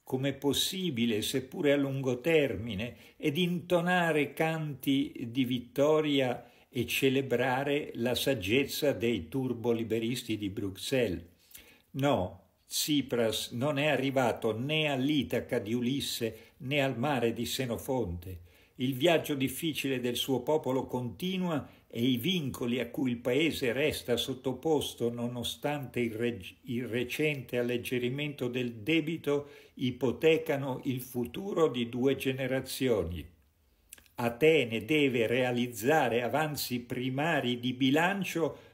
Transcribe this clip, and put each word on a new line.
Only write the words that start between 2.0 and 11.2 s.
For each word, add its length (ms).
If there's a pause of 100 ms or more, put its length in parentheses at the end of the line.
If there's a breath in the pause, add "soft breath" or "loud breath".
termine, 760 (220 loud breath)
ed 200
intonare 920
canti 1000
di 140
vittoria 1040 (200 loud breath)
e 160
celebrare 1080
la 200
saggezza 760
dei 340
turboliberisti 1080
di 120
Bruxelles. 760 (680 loud breath)